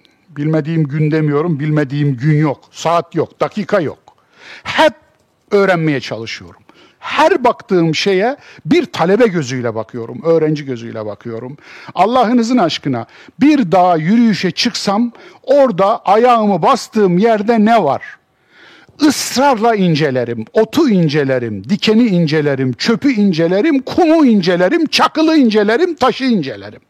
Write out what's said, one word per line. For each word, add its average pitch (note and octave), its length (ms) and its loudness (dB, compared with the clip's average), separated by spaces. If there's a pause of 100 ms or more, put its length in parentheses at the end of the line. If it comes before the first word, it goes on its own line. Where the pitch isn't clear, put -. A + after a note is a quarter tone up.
(300)
bilmediğim D#3 540 -2
gün D3+ 280 -2
demiyorum, D#3 480 0
bilmediğim C#3+ 580 -2
gün D3 200 0
yok, D3 340 -2
saat E3 440 -2
yok, - 260 -4
dakika F#3+ 380 -2
yok. C3 200 -4 (640)
Hep - 300 0 (580)
öğrenmeye E3+ 480 2
çalışıyorum. A2 640 -12 (380)
Her D#4 440 0
baktığım E3+ 520 0
şeye G3+ 420 -2 (280)
bir C#4+ 200 0
talebe G3+ 420 2
gözüyle B2+ 480 -4
bakıyorum, A#2 480 -10
öğrenci D#3 420 0
gözüyle A2+ 400 -10
bakıyorum. A#2 520 -12 (380)
Allah'ınızın A#3 640 0
aşkına C#3 480 -2 (340)
bir C#4 320 2
dağa F3+ 240 4
yürüyüşe F#3+ 560 2
çıksam A#3 600 -4 (320)
orada A#3+ 600 0
ayağımı G#3+ 560 2
bastığım G3+ 560 0
yerde G#3+ 480 2
ne A3+ 180 4
var? C3+ 200 -2 (960)
Israrla A#3+ 760 0
incelerim, C3 800 0
otu A3 360 2
incelerim, C3 800 0
dikeni A3 380 2
incelerim, D3 640 0
çöpü A#3 380 -2
incelerim, G3+ 680 0
kumu D#4+ 460 2
incelerim, G3 600 2
çakılı D#4+ 520 0
incelerim, A#3 580 2
taşı B3+ 280 -2
incelerim. C3 680 -4